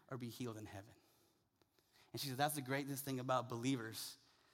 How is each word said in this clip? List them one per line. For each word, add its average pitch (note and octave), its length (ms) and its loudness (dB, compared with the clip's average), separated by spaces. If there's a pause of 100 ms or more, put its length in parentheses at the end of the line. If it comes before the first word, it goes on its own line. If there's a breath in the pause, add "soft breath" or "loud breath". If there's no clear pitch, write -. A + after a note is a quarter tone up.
(100)
or C3 60 -4
be A#2+ 120 -4
healed A2+ 280 -4
in G#2+ 100 -8
heaven." G2+ 260 -12 (1200 soft breath)
And A#2 80 -4
she C#3 80 -2
said, C3 80 -2
"That's D3 180 6
the D3+ 60 0
greatest C3+ 440 0
thing C3+ 160 0
about B2+ 280 4
believers, A#2 680 0 (380 soft breath)